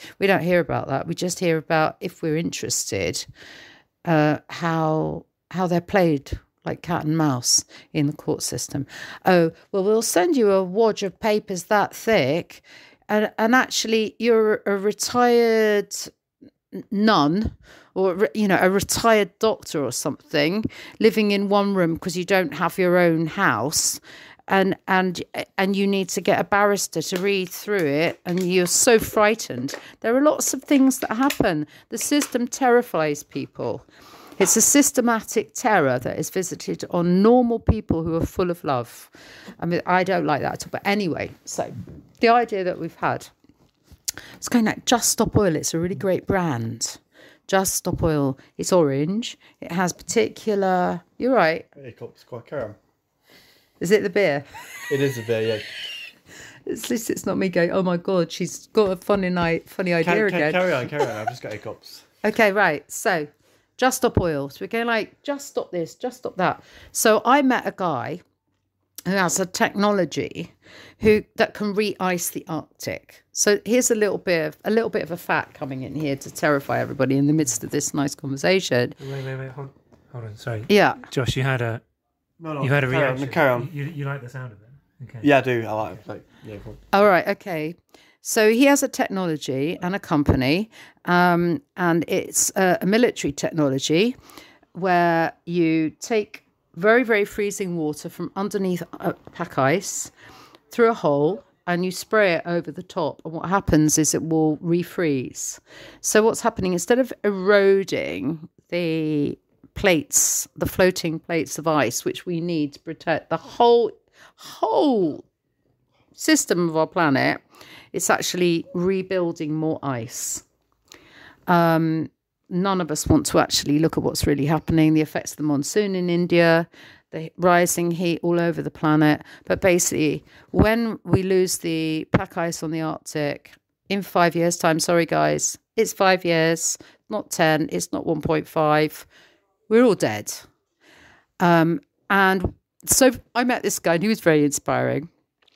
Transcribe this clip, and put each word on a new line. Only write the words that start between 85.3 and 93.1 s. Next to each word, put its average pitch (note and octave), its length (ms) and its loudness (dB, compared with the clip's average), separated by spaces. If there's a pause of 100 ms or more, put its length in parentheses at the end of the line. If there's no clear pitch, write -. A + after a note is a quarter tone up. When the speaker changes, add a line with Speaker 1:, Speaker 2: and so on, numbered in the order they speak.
Speaker 2:
I - 20 4
do. A#2+ 240 0
I G#2+ 60 -8
like, G#2+ 360 -6
like, - 160 -14 (220)
yeah, G#2+ 120 -16
go G#2+ 120 -18
on. G#2+ 80 -18 (160)
Speaker 1:
All G3+ 140 6
right, F3+ 220 4
okay. F3 460 -6 (460)
So A3 300 2
he A#3 140 6
has C#4 180 4
a C4+ 40 0
technology E3 920 -4
and F3+ 140 -4
a G3+ 40 -6
company, D3 720 0 (360)
um, F3 580 2 (120)
and E3+ 320 0
it's - 480 -2
a, F#3 260 2
a - 40 -4
military G#3 460 2